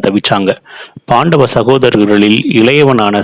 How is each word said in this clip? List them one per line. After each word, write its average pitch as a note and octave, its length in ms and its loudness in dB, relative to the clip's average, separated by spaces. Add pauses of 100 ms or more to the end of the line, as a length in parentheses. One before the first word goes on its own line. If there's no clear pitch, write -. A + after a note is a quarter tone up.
தவிச்சாங்க. G2 480 -2 (500)
பாண்டவ C#3+ 380 0 (100)
சகோதரர்களில் G#2+ 840 2 (100)
இளையவனான A#2 760 0